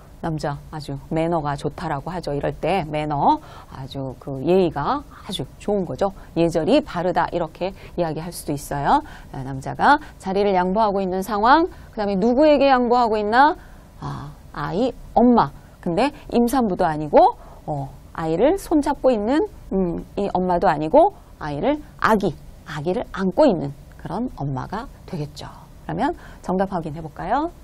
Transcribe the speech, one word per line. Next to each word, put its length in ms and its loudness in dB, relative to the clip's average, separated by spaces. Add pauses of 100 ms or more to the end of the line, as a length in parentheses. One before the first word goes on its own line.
(220)
남자 360 -4 (120)
아주 280 -10 (120)
매너가 460 0
좋다라고 560 -6
하죠. 220 -6
이럴 200 -2
때 360 0
매너, 500 0 (340)
아주 460 -10
그 260 -8
예의가 560 2 (260)
아주 180 -8 (140)
좋은 260 -2
거죠. 240 -2 (260)
예절이 460 4
바르다, 500 -2
이렇게 400 -4 (260)
이야기할 340 -4
수도 200 -8
있어요. 500 0 (300)
아, 120 -10
남자가 540 2 (200)
자리를 360 0
양보하고 480 2
있는 200 -2
상황, 460 4 (240)
그다음에 240 -4
누구에게 520 6
양보하고 500 4
있나? 380 4 (460)
아, 320 -10 (180)
아이, 400 -2 (220)
엄마. 380 6 (280)
근데 320 0 (220)
임산부도 520 2
아니고, 320 2 (480)
어, 240 -6 (240)
아이를 440 0
손잡고 540 0
있는, 280 0 (320)
음, 320 -2 (140)
이 160 -2
엄마도 340 2
아니고 460 4 (240)
아이를, 440 -2 (180)
아기, 360 0 (320)
아기를 460 -4
안고 320 2
있는 280 0 (240)
그런 380 -8
엄마가 520 -8 (180)
되겠죠. 420 -10 (380)
그러면 280 -2 (280)
정답 320 -2
확인해 280 -8
볼까요? 500 -4 (120)